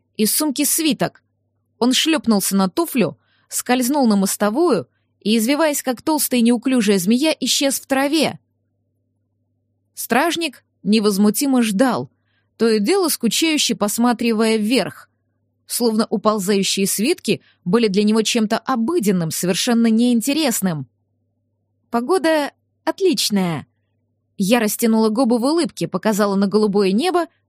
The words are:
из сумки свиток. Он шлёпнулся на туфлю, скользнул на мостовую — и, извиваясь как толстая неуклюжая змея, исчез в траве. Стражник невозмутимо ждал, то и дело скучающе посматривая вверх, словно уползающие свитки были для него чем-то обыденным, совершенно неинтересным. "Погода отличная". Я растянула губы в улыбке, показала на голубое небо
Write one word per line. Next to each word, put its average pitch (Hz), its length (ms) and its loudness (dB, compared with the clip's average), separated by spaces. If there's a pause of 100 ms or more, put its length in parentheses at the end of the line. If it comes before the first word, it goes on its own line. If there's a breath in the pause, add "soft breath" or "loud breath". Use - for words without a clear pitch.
(160)
из 214 200 0
сумки 294 280 -2
свиток. 247 580 -2 (560)
Он 254 140 2
шлёпнулся 226 600 0
на 190 140 2
туфлю, 254 500 -2 (300)
скользнул 254 580 0
на 214 100 4
мостовую — 208 720 0 (320)
и, 220 180 0
извиваясь 285 440 0
как 254 200 -6
толстая 285 400 0
неуклюжая 233 560 2
змея, 247 420 0
исчез 277 400 -2
в - 60 -18
траве. 277 520 0 (1600)
Стражник 320 680 -2 (180)
невозмутимо 214 800 2
ждал, 208 480 0 (460)
то 233 120 2
и 220 120 2
дело 339 280 2
скучающе 277 680 -2
посматривая 226 840 0
вверх, 220 520 -2 (580)
словно 226 420 -2
уползающие 202 800 0
свитки 214 540 -2 (240 soft breath)
были 220 240 2
для 202 140 0
него 214 200 2
чем-то 214 360 -2
обыденным, 226 720 0
совершенно 226 560 0
неинтересным. 233 1000 0 (1040)
"Погода 285 640 0 (320)
отличная". 208 840 -2 (720)
Я 214 220 2
растянула 220 480 0
губы 233 300 2
в 220 60 -2
улыбке, 285 420 -2
показала 202 480 -2
на 196 140 2
голубое 202 420 0
небо 320 360 0 (220)